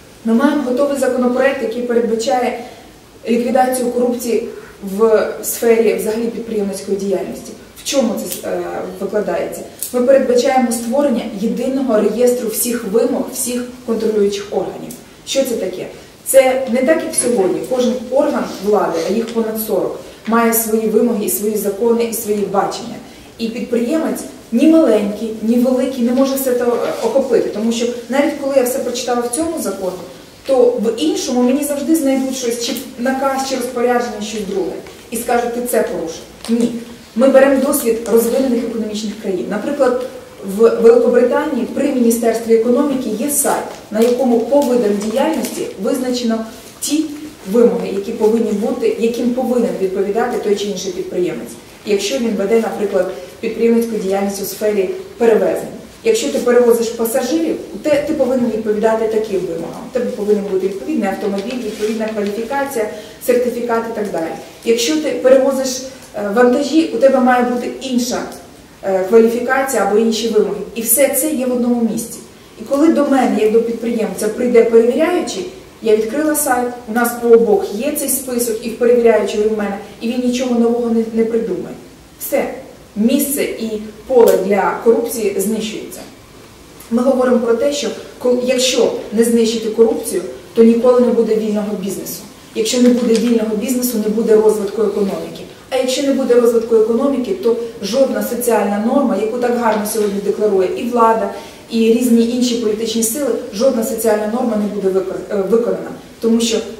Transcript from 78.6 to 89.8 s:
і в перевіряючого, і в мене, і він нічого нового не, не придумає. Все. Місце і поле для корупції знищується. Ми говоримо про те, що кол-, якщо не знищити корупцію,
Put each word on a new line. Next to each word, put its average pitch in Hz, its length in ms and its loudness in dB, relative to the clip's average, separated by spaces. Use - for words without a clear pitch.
і - 20 -4
в - 100 -8
перевіряючого, 226 640 4
і 220 40 2
в 214 100 0
мене, 196 200 -4
і 233 80 -4
він 247 120 -2
нічого 247 400 0
нового 233 300 2
не, 226 140 2
не 226 100 2
придумає. 185 500 -4
Все. - 340 -2
Місце 226 460 0
і 220 280 -6
поле 240 400 6
для 190 380 0
корупції 226 560 2
знищується. 196 600 -4
Ми 233 120 2
говоримо 247 360 4
про 233 160 2
те, 285 180 2
що 220 160 -4
кол-, 247 260 2
якщо - 480 2
не 226 120 4
знищити 226 440 2
корупцію, 226 540 2